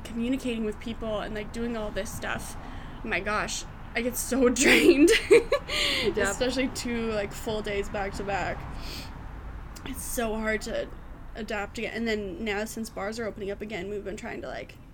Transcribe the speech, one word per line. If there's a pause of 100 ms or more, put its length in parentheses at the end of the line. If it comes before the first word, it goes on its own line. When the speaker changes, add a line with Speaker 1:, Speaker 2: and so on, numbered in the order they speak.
Speaker 1:
communicating
with
people
and,
like,
doing
all
this
stuff, (440)
my
gosh, (320)
I
get
so
<laughs>
drained. (960)
Speaker 2:
Yep.
Speaker 1:
Especially
two,
like,
full
days
back
to
back. (1300)
It's
so
hard
to (480)
adapt
again.
And
then
now,
since
bars
are
opening
up
again,
we've
been
trying
to,
like, (180)